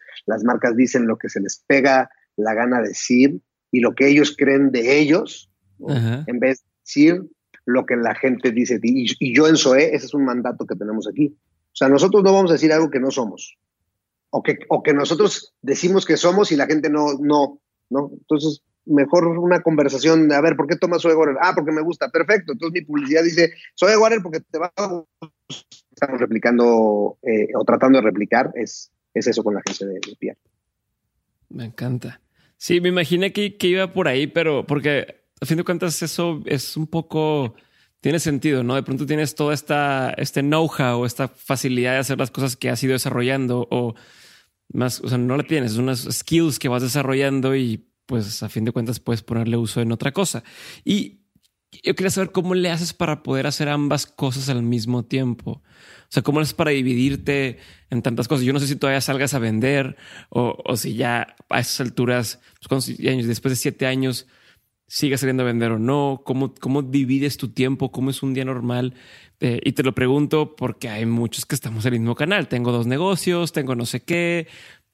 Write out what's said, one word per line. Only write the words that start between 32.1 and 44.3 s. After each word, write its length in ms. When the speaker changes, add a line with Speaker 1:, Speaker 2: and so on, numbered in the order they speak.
Speaker 2:
Sí, 240
me 80
imaginé 420
que, 240
que 120
iba 260
por 160
ahí, 180
pero 400
porque 540
a 60
fin 100
de 80
cuentas 400
eso 420
es 300
un 120
poco, 680
tiene 180
sentido, 420
¿no? 140
De 80
pronto 220
tienes 300
toda 180
esta, 640
este 240
know-how, 640
esta 240
facilidad 640
de 60
hacer 200
las 100
cosas 280
que 120
has 140
ido 100
desarrollando, 800
o 240